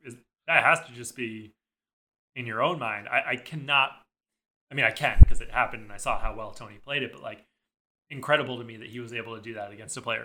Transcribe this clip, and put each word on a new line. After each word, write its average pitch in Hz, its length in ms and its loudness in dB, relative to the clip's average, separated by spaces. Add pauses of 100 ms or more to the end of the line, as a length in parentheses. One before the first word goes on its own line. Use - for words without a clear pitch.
is, 120 100 -16 (320)
that 156 160 2
has 156 240 6
to 127 60 -20
just 120 220 -16
be 110 380 -10 (840)
in 127 100 -12
your 113 180 -4
own 165 160 -2
mind." 107 300 -8
I, 123 220 -2
I 127 40 -2
cannot, 139 560 -2 (800)
I 135 40 -12
mean, 135 100 0
I 113 60 2
can, 120 360 10
'cause - 140 6
it 113 100 -10
happened 113 320 -4
and 104 80 -20
I 101 60 -16
saw 120 220 -4
how 110 160 -4
well 107 160 -12
Tony 101 320 -18
played 139 200 -6
it, 117 80 -10
but, 67 100 -20
like, 107 220 -14 (640)
incredible 135 480 -2
to 120 60 -12
me 113 140 -18
that 113 100 -18
he 117 120 -14
was 117 140 -14
able 113 220 -10
to 107 60 -16
do 113 140 -14
that 104 160 -12
against 104 260 -16
a 131 40 -14
player 117 240 -6